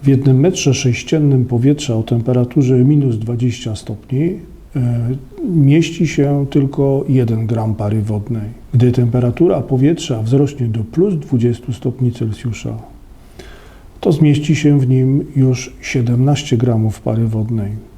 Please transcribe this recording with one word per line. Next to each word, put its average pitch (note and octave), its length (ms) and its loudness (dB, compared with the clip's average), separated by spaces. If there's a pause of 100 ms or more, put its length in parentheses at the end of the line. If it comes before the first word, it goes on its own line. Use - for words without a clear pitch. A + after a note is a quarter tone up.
W C3+ 40 2
jednym C3 320 4
metrze D#3 340 2
sześciennym C3+ 720 0
powietrza B2+ 500 0
o A2 80 -2
temperaturze B2 720 0
minus C3 400 4
dwadzieścia A#2 580 -4
stopni, B2+ 540 -6 (460)
e, A#2+ 340 -2 (460)
mieści D#3 520 4
się C#3+ 420 0
tylko C#3 600 0
jeden A2+ 380 0
gram A2+ 280 -2
pary G#2+ 260 -2
wodnej. G#2+ 480 -4 (240)
Gdy B2 180 4
temperatura B2 680 2
powietrza C3+ 600 0
wzrośnie C3 460 0
do A2 160 -2
plus F#3 320 0
dwudziestu A#2+ 580 -2
stopni B2 380 -2
Celsjusza, A2+ 680 -6 (1200)
to - 100 2
zmieści D3 440 2
się D3 240 2
w B2+ 100 0
nim C3 360 2 (100)
już C3 460 0
siedemnaście B2+ 760 0
gramów A2+ 440 0
pary A2+ 260 -2
wodnej. A2 440 -4 (260)